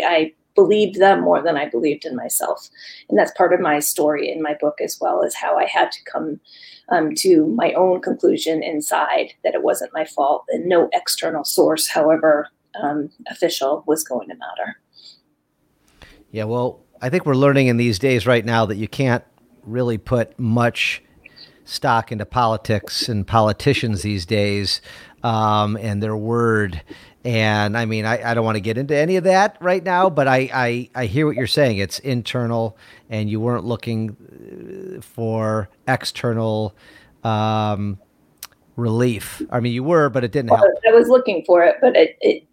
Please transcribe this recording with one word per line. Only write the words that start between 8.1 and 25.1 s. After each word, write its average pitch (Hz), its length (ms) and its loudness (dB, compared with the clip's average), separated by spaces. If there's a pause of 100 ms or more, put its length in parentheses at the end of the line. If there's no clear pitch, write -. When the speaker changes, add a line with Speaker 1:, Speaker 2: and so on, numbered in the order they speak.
Speaker 1:
inside 151 720 -2 (100)
that - 120 -2
it - 60 -4
wasn't - 320 -2
my 156 120 -4
fault - 420 -2
and - 200 -4
no 175 260 4
external - 500 -4
source, 160 460 2
however, 156 580 2 (340)
um, 147 280 -4 (180)
official, 151 600 -2
was 156 180 0
going 113 240 -8
to 87 60 -16
matter. - 420 -12 (1500)
Speaker 2:
Yeah, 107 140 -6
well, 123 340 -4 (220)
I 127 80 -4
think 147 160 0
we're 143 100 2
learning 139 320 4
in 120 80 4
these 117 240 2
days 127 260 2
right 120 200 4
now 117 220 2
that 110 100 -4
you 104 100 -6
can't 123 380 -2 (380)
really 120 340 -2
put 117 420 -2
much 117 640 0 (600)
stock 117 460 -2
into 104 140 -6
politics 110 840 -2
and 104 160 -2
politicians 110 800 0
these 101 220 -4
days, 101 560 -2 (420)